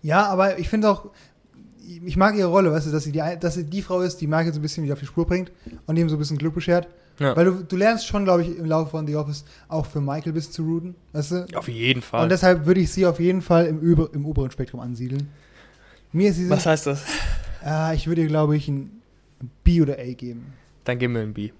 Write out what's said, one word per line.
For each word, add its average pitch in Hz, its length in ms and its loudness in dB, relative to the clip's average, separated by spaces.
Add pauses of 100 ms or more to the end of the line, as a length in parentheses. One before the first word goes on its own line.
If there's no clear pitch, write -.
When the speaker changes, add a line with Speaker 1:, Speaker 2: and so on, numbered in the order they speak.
Speaker 1:
Ja, 175 240 2
aber 190 320 2
ich 170 100 -4
find 214 160 0
auch, 208 220 2 (960)
ich 180 120 -4
mag 208 200 6
ihre 185 120 2
Rolle, 180 220 6
weißt 156 160 0
du, 156 60 -4
dass 151 120 -2
sie 151 80 -6
die 156 100 0
ein-, 165 180 -4
dass 170 140 -2
sie 175 100 -4
die 185 180 -6
Frau 180 200 -2
ist, 180 180 -4
die 156 60 -4
Michael 160 260 0
so 151 80 -4
ein - 20 -6
bisschen 151 220 -6
wieder 143 80 -2
auf 139 80 -6
die 139 60 -10
Spur 165 200 -2
bringt 180 240 -2 (360)
und 160 100 0
ihm 165 120 2
so 156 80 0
ein - 20 -4
bisschen 147 200 -4
Glück 151 160 -2
beschert. 175 320 0 (320)
Speaker 2:
Ja. 139 160 2
Speaker 1:
Weil 170 120 6
du, 185 180 0
du 185 120 -6
lernst 220 300 2
schon, 202 180 0
glaub 180 160 4
ich, 170 160 -2
im 165 100 -8
Laufe 160 240 0
von 156 160 -6
The 147 100 -4
Office 147 280 -6 (240)
auch 156 180 -4
für 143 160 -4
Michael 151 300 -4
ein - 20 -6
bisschen 156 180 -6
zu 165 120 -6
rooten, 170 300 -4 (180)
weißt 147 200 -4
du? 180 140 -4 (100)
Speaker 2:
Auf - 100 -6
jeden 120 360 0
Fall. - 200 -2
Speaker 1:
Und 165 60 2
deshalb 180 380 4
würde 185 140 4
ich 160 120 0
sie 190 140 2
auf 170 120 0
jeden 180 220 2
Fall 170 260 4
im 156 140 -2
über-, 160 320 4
im 143 140 -6
oberen 143 240 -2
Spektrum 123 300 -8
ansiedeln. 123 480 -6 (840)
Mir 196 180 4
ist 165 60 0
sie 180 140 -2
Speaker 2:
Was 147 160 2
heißt 156 200 2
das? 143 160 -2 (640)
Speaker 1:
Äh, 156 320 -2
ich - 100 -2
würde 165 140 0
ihr, 160 80 2
glaub 151 240 2
ich, 151 160 0
ein 139 260 -6 (460)
ein 123 100 -12 (140)
B 170 180 8
oder 139 160 0
A 123 140 -10
geben? 123 400 -14 (320)
Speaker 2:
Dann 123 140 -2
geben 120 160 0
wir 113 80 0
ein 107 120 -6
B. 104 260 -6